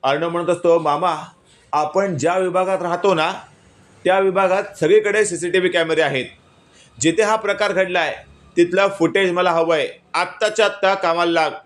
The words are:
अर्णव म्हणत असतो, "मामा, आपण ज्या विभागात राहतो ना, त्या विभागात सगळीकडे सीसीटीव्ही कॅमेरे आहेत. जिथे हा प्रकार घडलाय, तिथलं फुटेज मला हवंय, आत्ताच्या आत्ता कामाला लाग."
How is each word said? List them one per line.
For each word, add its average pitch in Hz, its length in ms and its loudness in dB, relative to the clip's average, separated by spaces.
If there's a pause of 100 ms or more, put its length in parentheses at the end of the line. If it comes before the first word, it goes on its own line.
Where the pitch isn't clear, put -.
अर्णव 151 260 0
म्हणत 170 200 -4
असतो, 170 300 2
"मामा, 156 360 0 (580)
आपण 160 440 -2
ज्या 165 200 0
विभागात 185 440 -2
राहतो 175 320 0
ना, 160 180 0 (760)
त्या 185 140 4
विभागात 190 440 2 (160)
सगळीकडे 208 460 4
सीसीटीव्ही 175 440 -2
कॅमेरे 160 320 0
आहेत. 139 240 0 (760)
जिथे 165 200 2
हा 214 140 2
प्रकार 202 360 -2
घडलाय, 180 440 -2 (420)
तिथलं 180 300 2
फुटेज 190 440 0
मला 180 200 0
हवंय, 165 360 0 (260)
आत्ताच्या 208 520 -2
आत्ता 196 280 0
कामाला 170 480 0
लाग." 151 100 0 (140)